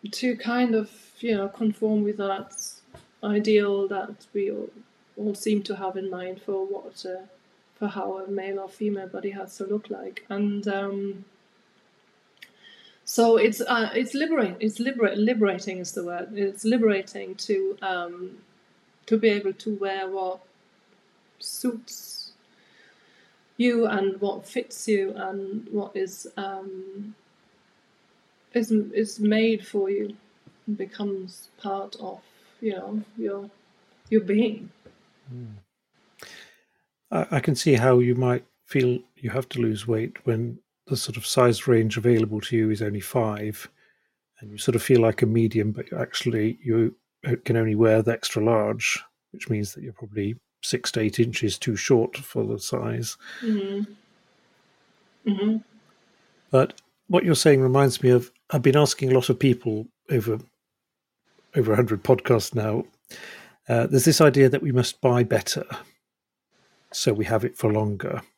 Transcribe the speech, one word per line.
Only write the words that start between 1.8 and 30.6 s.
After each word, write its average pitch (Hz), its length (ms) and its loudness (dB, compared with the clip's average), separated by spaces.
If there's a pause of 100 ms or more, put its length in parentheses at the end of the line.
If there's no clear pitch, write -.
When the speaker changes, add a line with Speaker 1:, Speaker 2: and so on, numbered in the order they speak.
Speaker 1:
with 208 160 -2
that 196 360 -6 (680)
ideal 208 640 2
that 202 440 -8
we 202 180 -2
all, - 200 -8 (460)
all 208 180 -4
seem 208 280 -2
to 196 140 -8
have 190 200 -8
in 190 140 -8
mind 185 300 -10
for 190 260 -4
what, - 400 -12
uh, 185 200 -10 (520)
for 208 100 -4
how 190 300 -8
a 190 100 -12
male 196 320 -6
or 190 80 -12
female 196 400 -6
body 196 220 -8
has 190 280 -14
to 202 60 -8
look 208 260 -6
like. 190 380 -12
And, 202 400 -4
um, 196 560 -6 (1800)
so 226 320 4
it's, 220 240 2
uh, 226 340 0
it's 254 200 -2
liberating. 277 460 0
It's 220 180 -2
libera-, 233 380 0
liberating 202 640 0
is 175 140 -10
the 180 120 -8
word. 175 300 -8
It's 202 300 -4
liberating 202 720 0
to, 196 460 -2
um, 180 560 -8 (680)
to 220 120 2
be 220 100 2
able 202 240 0
to 214 220 -6
wear 196 340 -6
what 185 320 -6 (1000)
suits - 880 -10 (1200)
you 233 300 2
and 196 340 -2
what - 280 -4
fits - 400 -8
you 196 280 0
and 196 540 -8
what 208 260 -6
is, 190 300 -8 (100)
um, 196 800 -12 (1400)
is, 226 160 0
is 214 500 0
made 214 460 2
for 196 240 -2
you, 208 260 -4 (600)